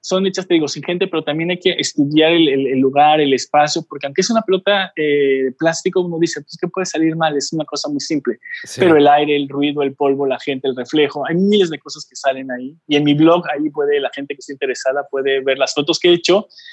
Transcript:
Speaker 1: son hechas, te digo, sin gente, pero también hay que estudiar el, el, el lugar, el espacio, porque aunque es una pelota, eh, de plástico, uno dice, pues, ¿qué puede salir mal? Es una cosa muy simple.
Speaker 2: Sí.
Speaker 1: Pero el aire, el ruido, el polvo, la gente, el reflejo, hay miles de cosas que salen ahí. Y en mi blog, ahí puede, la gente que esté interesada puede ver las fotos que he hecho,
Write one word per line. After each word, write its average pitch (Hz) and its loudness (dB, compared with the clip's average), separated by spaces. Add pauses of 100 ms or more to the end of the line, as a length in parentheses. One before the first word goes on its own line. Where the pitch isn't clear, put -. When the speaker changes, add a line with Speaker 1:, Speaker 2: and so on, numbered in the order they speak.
Speaker 1:
son 190 -2
hechas, 190 -6
te 180 2
digo, 156 2
sin 143 -8
gente, 180 -4
pero 160 -4
también 160 -4
hay 180 -4
que 185 0
estudiar 151 2
el, 165 4
el, 135 0
el 131 -2
lugar, 143 4
el 139 2
espacio, 151 0
porque 143 -10
aunque 139 -2
es 190 0
una 226 0
pelota, 190 0
eh, 143 2
de 131 -2
plástico, 165 -2
uno 175 -4
dice, 165 -2
pues, - -18
¿qué 180 -6
puede 185 -4
salir 160 -2
mal? 160 -2
Es 135 -6
una 156 -4
cosa 147 -8
muy 143 -4
simple. 135 -4 (260)
Speaker 2:
Sí. - -6
Speaker 1:
Pero 170 6
el 143 6
aire, 147 4
el 143 -2
ruido, 143 -2
el 139 -4
polvo, 139 0
la 127 -4
gente, 135 -6
el 131 -2
reflejo, 143 0
hay 170 -2
miles 196 2
de 151 -8
cosas - -18
que - -20
salen 135 -4
ahí. 127 -10 (140)
Y 147 2
en 147 2
mi 147 4
blog, 165 4 (100)
ahí 147 -4
puede, 143 0
la 135 -4
gente 143 -8
que 139 -20
esté - -14
interesada 139 -4
puede 135 -2
ver 135 0
las 131 0
fotos 151 -2
que 180 4
he 175 8
hecho, 175 2 (240)